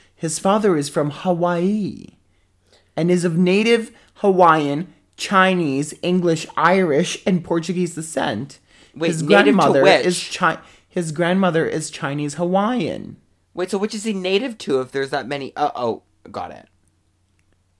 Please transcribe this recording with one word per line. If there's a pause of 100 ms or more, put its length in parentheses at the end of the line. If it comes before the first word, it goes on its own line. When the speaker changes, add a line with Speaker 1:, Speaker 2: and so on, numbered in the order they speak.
(140)
Speaker 1:
His
father
is
from
Hawaii (880)
and
is
of
native (260)
Hawaiian, (240)
Chinese,
English, (120)
Irish,
and
Portuguese
descent. (360)
Speaker 2:
Wait,
Speaker 1:
His
Speaker 2:
native
to (100)
Speaker 1:
grandmother
Speaker 2:
which?
Speaker 1:
is
Chi-, (300)
his
grandmother
is
Chinese
Hawaiian. (380)
Speaker 2:
Wait,
so
which
is
he
native
to
if
there's
that
many?
Uh,
oh, (280)
got
it. (1120)